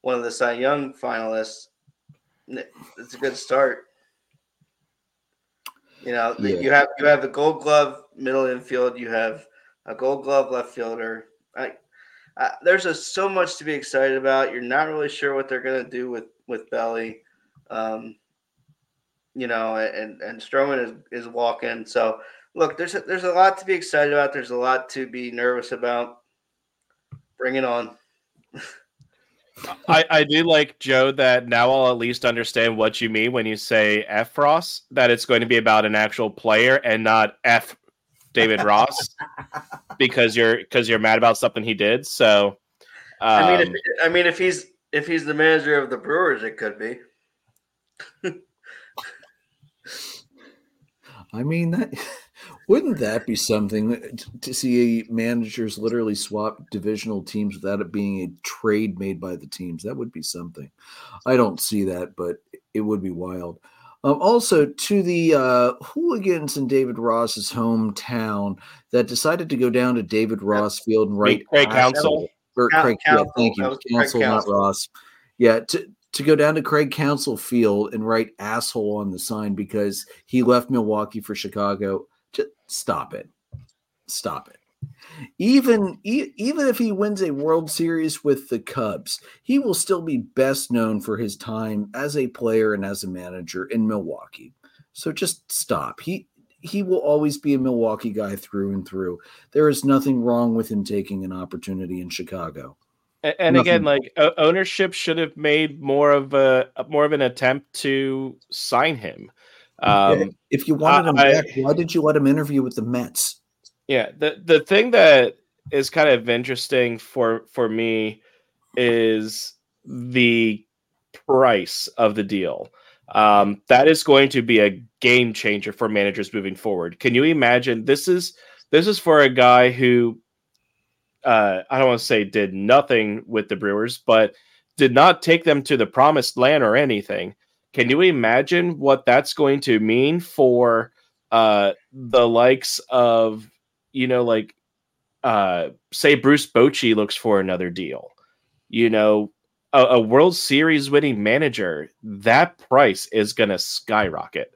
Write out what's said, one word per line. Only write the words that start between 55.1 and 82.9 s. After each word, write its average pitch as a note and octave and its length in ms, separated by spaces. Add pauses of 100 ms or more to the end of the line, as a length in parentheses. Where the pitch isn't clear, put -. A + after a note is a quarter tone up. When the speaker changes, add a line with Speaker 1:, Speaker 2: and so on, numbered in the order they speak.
Speaker 2:
literally A2 360
swap G#2+ 560
divisional G#2 520
teams G#2 320
without G2 260
it F2 100
being G2+ 300
a F2 260
trade G#2 520
made F#2+ 220
by F2+ 160
the D2+ 100
teams? F2 360
That A#2+ 140
would B2 160
be D#2+ 100
something. E2 480 (560)
I B2+ 100
don't G#2 240
see G2+ 240
that, F2+ 300
but F2 220 (380)
it A2 80
would G#2+ 200
be F#2+ 80
wild. F2 480 (460)
Um, C#3 180
also, G3 440
to G3 360
the, E3+ 320
uh, B2 380 (100)
hooligans F#3+ 760
in C3+ 120
David B2+ 300
Ross's A2+ 520
hometown A2 1080 (340)
that A#2+ 160
decided D#3 420
to C#3 60
go B2 140
down B2 260
to A2 60
David G#2+ 380
Speaker 3:
Yeah. G2 80
Speaker 2:
Ross G#2 300
Field A2 300
and G2+ 100
Speaker 3:
Meet - 20
Speaker 2:
write G#2 280
Speaker 3:
Craig C#3+ 220
Speaker 2:
asshole, B2+ 220 (100)
Speaker 3:
Counsell. D#3 260 (280)
Speaker 2:
or B2 120
Speaker 1:
Coun-, D#3 140
Speaker 2:
Craig, A#2+ 140 (100)
yeah, D3+ 100
Speaker 1:
Counsell. D3 200
Speaker 2:
thank A#2 200
you. G2+ 60
Speaker 1:
That C3 80
was C#3 80
Craig - 160
Speaker 2:
Counsell, A#2 260
not B2 100
Speaker 1:
Counsell. G#2 220
Speaker 2:
Ross. G2 360 (500)
Yeah, A2+ 220
to, - 300 (220)
to C#3 100
go D3+ 140
down D3+ 180
to D#3 80
Craig D3 280
Counsell C#3+ 460
Field G#2+ 580
and A2 120
write A2+ 320
asshole G#2+ 600
on G2+ 120
the F2+ 80
sign G#2 360
because G2+ 520 (200)
he B2+ 160
left B2 280
Milwaukee G#2+ 500
for G#2 140
Chicago. G2+ 720 (260)
Just - 180 (160)
stop - 480